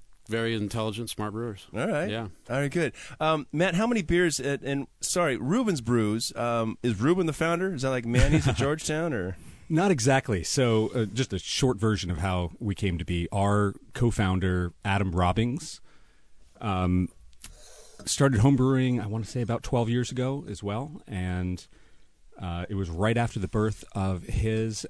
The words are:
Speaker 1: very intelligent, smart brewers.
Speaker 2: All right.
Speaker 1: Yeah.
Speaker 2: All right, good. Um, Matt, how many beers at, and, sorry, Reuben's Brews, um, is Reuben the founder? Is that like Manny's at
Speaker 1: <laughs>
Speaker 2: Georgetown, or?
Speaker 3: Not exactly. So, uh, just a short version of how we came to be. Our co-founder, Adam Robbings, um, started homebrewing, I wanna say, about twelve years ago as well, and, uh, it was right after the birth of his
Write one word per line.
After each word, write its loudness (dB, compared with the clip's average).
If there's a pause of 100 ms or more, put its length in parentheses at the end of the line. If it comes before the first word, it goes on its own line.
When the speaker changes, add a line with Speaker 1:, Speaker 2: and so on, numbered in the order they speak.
(280)
Speaker 1:
very -2
intelligent, -4
smart -6
brewers. -8
Speaker 2:
All -4
right. -2
Speaker 1:
Yeah. -6 (240)
Speaker 2:
All -2
right, 0
good. 0 (280)
Um, 0
Matt, 2
how 2
many 0
beers 2
at, -2
and, -4 (120)
sorry, 0
Reuben's 0
Brews, 0
um, -2
is 0
Reuben 4
the 0
founder? -2
Is -6
that 0
like -2
Manny's 6
at 2
Speaker 1:
<laughs> -
Speaker 2:
Georgetown, -2
or? -4 (320)
Speaker 3:
Not 4
exactly. 2
So, 2
uh, 2
just -2
a 0
short 0
version 0
of -2
how 0
we -2
came 0
to -6
be. -2
Our 2 (200)
co-founder, 2 (120)
Adam 0
Robbings, 0 (800)
um, 2 (960)
started 4
homebrewing, 4
I -6
wanna -4
say, -4
about -2
twelve 0
years 0
ago -4
as -10
well, -6
and, -4 (760)
uh, -6
it -8
was -2
right 0
after -2
the -4
birth 0 (100)
of -2
his -2